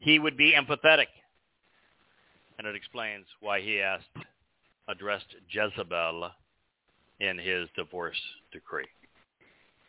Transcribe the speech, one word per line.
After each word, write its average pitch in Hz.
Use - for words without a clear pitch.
he 151
would 151
be 151
empathetic. 147
And 107
it 104
explains 104
why 101
he 104
asked, 95
addressed 101
Jezebel 87
in 95
his 87
divorce 87
decree. 78